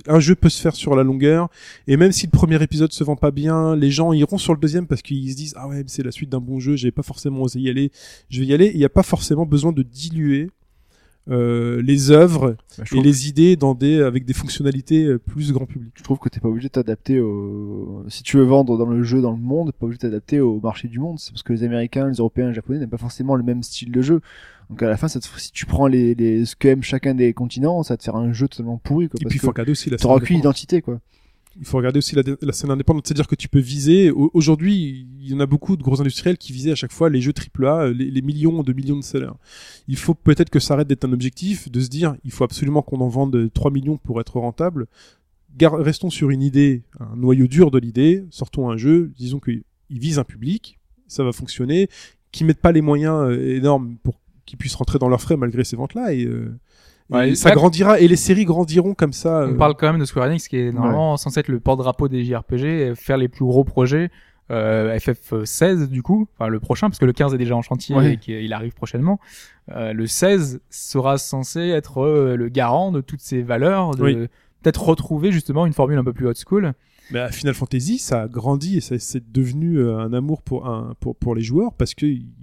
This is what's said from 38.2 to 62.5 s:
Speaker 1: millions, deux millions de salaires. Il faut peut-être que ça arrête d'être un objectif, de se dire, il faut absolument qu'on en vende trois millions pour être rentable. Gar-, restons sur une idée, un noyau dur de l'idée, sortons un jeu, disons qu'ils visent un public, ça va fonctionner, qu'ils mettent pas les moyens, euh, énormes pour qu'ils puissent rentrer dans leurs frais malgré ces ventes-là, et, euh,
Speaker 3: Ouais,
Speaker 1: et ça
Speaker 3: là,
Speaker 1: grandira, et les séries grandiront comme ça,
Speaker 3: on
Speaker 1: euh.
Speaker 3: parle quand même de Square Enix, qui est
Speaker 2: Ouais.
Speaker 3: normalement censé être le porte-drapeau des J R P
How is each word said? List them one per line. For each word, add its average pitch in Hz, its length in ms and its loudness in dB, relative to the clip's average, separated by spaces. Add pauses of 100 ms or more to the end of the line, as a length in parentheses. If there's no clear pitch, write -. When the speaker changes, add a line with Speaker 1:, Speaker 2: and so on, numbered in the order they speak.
Speaker 1:
millions, 151 400 0
deux 131 100 -2
millions 135 240 -4
de 139 80 -10
salaires. 131 300 -8 (540)
Il 135 100 -4
faut 170 160 -2
peut-être - 380 4
que 147 80 2
ça 143 160 0
arrête 143 120 0
d'être 139 160 -2
un 127 80 -2
objectif, 131 580 -4
de 123 120 -4
se 123 80 -4
dire, 151 340 -4
il 127 80 -12
faut - 140 -2
absolument 147 360 -2
qu'on 131 200 -6
en 127 80 0
vende 123 420 0
trois - 200 0
millions 139 260 -4
pour 117 240 -6
être - 180 -8
rentable. 127 460 -4 (720)
Gar-, 156 180 6
restons 160 360 -2
sur 143 180 0
une 135 140 0
idée, 139 400 2 (160)
un 113 180 -12
noyau 127 300 4
dur 147 240 6
de 127 80 4
l'idée, 135 500 2
sortons 127 400 -6
un 113 80 -4
jeu, 156 400 2
disons 127 220 -8
qu'ils 117 240 -6 (260)
visent 143 300 -4
un 123 40 -2
public, 135 560 -8 (280)
ça - 180 -6
va 120 80 -4
fonctionner, 143 560 -2 (420)
qu'ils - 140 -4
mettent 160 160 0
pas 170 100 6
les 160 100 4
moyens, 147 500 0
euh, 131 260 -2
énormes 127 460 0
pour - 180 -4 (240)
qu'ils - 140 -20
puissent - 160 -8
rentrer 131 240 -2
dans 127 100 2
leurs 123 120 2
frais 165 140 0
malgré 120 300 -2
ces - 100 -8
ventes-là, 170 380 -6
et, 123 120 -2
euh, 117 320 -8 (540)
Speaker 3:
Ouais, 127 200 2
Speaker 1:
et - 40 2
ça - 140 4
Speaker 3:
là, 156 60 6
Speaker 1:
grandira, 180 440 4
et 170 80 8
les 175 80 8
séries 190 300 2
grandiront 170 480 0
comme 147 200 -2
ça, 160 340 0
Speaker 3:
on 131 60 -2
Speaker 1:
euh. 123 40 0
Speaker 3:
parle 151 180 4
quand 156 160 2
même 165 80 0
de 143 60 0
Square 131 220 -2
Enix, 160 200 -4
qui 127 100 -6
est 123 100 0
Speaker 2:
Ouais. 120 40 -4
Speaker 3:
normalement 147 460 0
censé 143 220 -4
être - 80 -4
le 123 120 -2
porte-drapeau 131 480 0
des 127 160 -2
J 120 120 -2
R 113 80 -6
P 123 160 -4